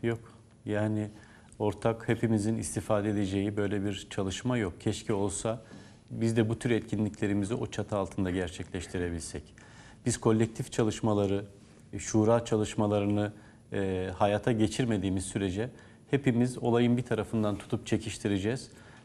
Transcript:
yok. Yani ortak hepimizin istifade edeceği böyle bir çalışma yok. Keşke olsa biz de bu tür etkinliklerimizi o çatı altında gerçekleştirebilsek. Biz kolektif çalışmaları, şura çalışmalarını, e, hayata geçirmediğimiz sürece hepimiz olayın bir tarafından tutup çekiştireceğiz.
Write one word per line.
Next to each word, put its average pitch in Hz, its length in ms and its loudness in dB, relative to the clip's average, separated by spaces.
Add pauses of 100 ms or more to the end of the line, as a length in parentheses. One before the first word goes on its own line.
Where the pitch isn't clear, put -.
yok. 117 160 0 (460)
Yani 107 440 0 (500)
ortak 110 480 0
hepimizin 113 500 2
istifade 107 520 0
edeceği 101 480 0
böyle 101 280 0
bir 98 240 -6
çalışma 104 480 -2
yok. 98 220 -2
Keşke - 340 -2
olsa 104 480 -2 (500)
biz 113 260 0
de 110 120 4
bu 113 100 -2
tür 120 120 0
etkinliklerimizi 104 840 0
o 120 120 -4
çatı - 280 -4
altında 95 360 -2
gerçekleştirebilsek. 87 1120 -6 (640)
Biz 120 120 0
kolektif 110 540 2
çalışmaları, 101 760 2 (520)
şura 113 480 4
çalışmalarını, 104 840 2 (420)
e, 92 440 -2
hayata 104 340 4
geçirmediğimiz 104 720 2
sürece 101 440 -2 (420)
hepimiz 127 460 2
olayın 120 400 4
bir 123 60 -2
tarafından 107 520 0
tutup 107 300 -6
çekiştireceğiz. 107 840 -2 (340)